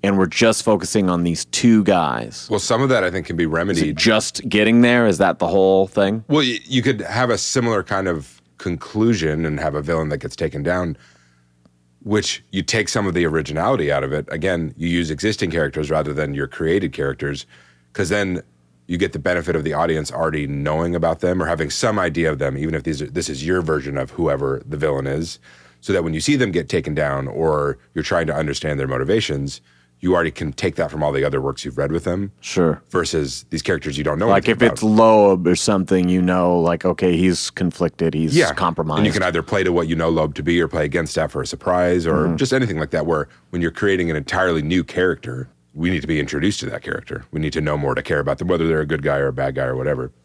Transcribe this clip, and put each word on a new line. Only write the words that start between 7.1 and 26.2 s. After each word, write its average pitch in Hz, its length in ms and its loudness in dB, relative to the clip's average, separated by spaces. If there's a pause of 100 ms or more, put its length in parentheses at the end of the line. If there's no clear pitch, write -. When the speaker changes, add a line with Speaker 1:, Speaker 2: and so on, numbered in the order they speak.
Speaker 2:
a 107 80 2
similar 113 460 0
kind 95 240 -2
of 78 340 -6 (160)
conclusion 87 880 0
and 73 140 -2
have 76 160 -2
a 76 60 -2
villain 80 260 -2
that 73 100 -4
gets - 160 -10
taken 73 300 -4
down, 87 320 -2 (1040)
which 104 480 -2
you 95 120 -4
take 104 260 -2
some 104 180 -2
of 90 80 -2
the 87 100 2
originality 78 680 0
out 69 100 0
of 67 100 -4
it. 76 200 -4
Again, 85 440 -2
you 85 120 -4
use 85 240 0
existing 101 400 -2
characters 76 380 -2
rather 78 220 0
than 71 220 -4
your 69 140 -4
created 85 440 -2
characters, 71 540 -6 (460)
'cause 95 160 -2
then 95 340 -2 (440)
you 87 120 -4
get 90 140 0
the 80 80 -8
benefit 87 340 -2
of 78 80 0
the 78 100 -2
audience 78 380 0
already 76 380 -2
knowing 78 480 -2
about 80 240 0
them 90 200 0
or 80 60 0
having 80 240 -2
some 107 260 0
idea 82 320 0
of 73 120 -2
them, 69 180 -2
even 80 160 -2
if 76 80 -4
these 78 180 -4
are, 73 60 -6
this 73 220 -6
is 71 180 -6
your 90 160 2
version 71 340 -2
of 65 160 -4
whoever 69 560 -2
the 76 80 -6
villain 69 300 -2
is, 78 320 -6 (420)
so - 120 -4
that 90 100 2
when 82 100 -2
you 78 80 -4